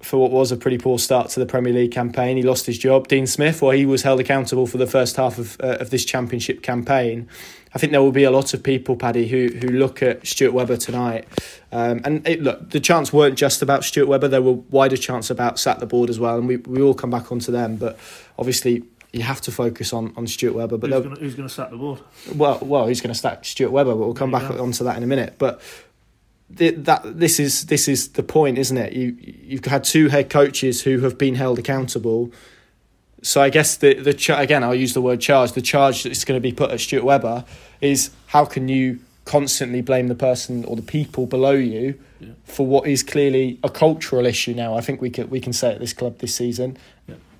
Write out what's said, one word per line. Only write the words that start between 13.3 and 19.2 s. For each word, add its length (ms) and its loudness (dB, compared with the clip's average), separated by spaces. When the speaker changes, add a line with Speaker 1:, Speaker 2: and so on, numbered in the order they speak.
Speaker 1:
just 240 0
about 220 2
Stuart 240 0
Webber. 200 2
There 140 2
were 100 4
wider 460 2
chants 320 -6
about 280 -2
sack 200 0
the 80 -8
board 240 2
as 100 -6
well, 160 0
and 100 -2
we, 120 0
we 240 -4
all 100 6
come 160 -8
back 240 -6
onto 180 -4
them. 260 -2
But 220 -6
obviously, 460 0
you 80 -4